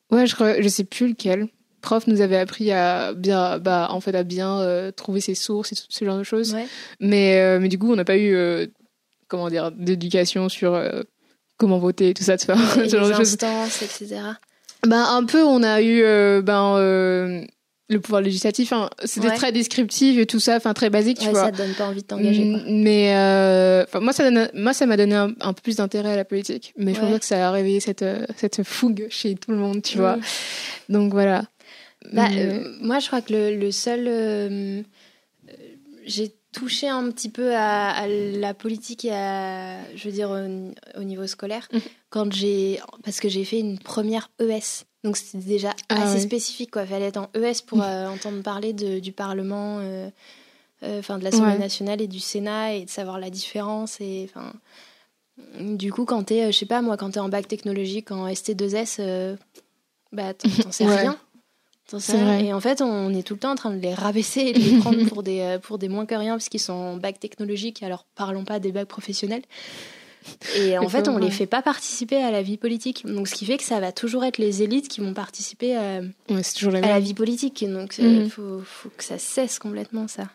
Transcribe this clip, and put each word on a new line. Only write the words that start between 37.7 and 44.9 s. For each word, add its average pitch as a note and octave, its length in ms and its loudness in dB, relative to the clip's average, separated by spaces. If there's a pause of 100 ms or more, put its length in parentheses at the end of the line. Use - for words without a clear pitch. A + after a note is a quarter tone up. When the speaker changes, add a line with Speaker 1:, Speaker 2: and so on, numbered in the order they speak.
Speaker 2:
à G3+ 180 -4
la G3+ 460 -2
politique A3+ 520 -10
et A#3 80 -2
à, F#3+ 600 -6 (200)
je G3+ 120 -14
veux G#3 60 -8
dire, G3+ 160 -4
au, F#3+ 720 -10
au G3+ 40 -10
niveau F#3+ 240 -8
scolaire, G#3 460 -10
Speaker 1:
Mhm. A3+ 80 0 (280)
Speaker 2:
quand G#3 240 -2
j'ai, G3 460 0 (240)
parce G#3 160 -8
que - 100 -2
j'ai F#3+ 140 -2
fait A3 160 -2
une G#3 200 -4
première G#3+ 500 -4 (120)
E A3+ 80 0
S. - 360 -6 (180)